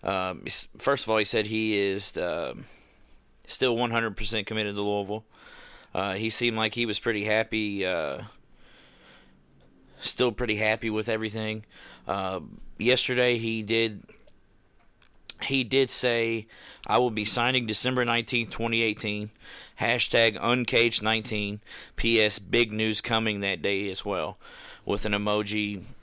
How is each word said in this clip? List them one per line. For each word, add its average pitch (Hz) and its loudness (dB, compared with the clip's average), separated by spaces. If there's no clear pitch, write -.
Um, 92 -2
s-, - -2
first 135 2
of 110 -4
all, 110 4
he 104 2
said 110 2
he 110 0
is, 98 0
uh, 82 -2
still 123 2
one 120 0
hundred 113 0
percent 104 -2
committed 104 -2
to 101 0
Louisville. 104 -2
Uh, 95 0
he 110 -2
seemed 113 2
like 110 0
he 120 0
was 104 -2
pretty 107 0
happy, 107 0
uh, 82 -2
still - 0
pretty 110 -2
happy 110 0
with 107 0
everything. 110 -2
Uh, 95 -2
yesterday 123 2
he 113 -2
did, 110 0
he 135 0
did 131 2
say, 117 0
"I 107 4
will 123 4
be 107 -2
signing 123 2
December 123 0
nineteenth, 117 0
twenty 113 0
eighteen. 104 -2
Hashtag 117 2
uncaged 120 2
nineteen. 107 -2
P 113 4
S, 107 4
big 104 2
news 110 0
coming 110 0
that 95 -2
day 98 0
as - -8
well," 95 -2
with 101 -2
an 104 0
emoji 104 0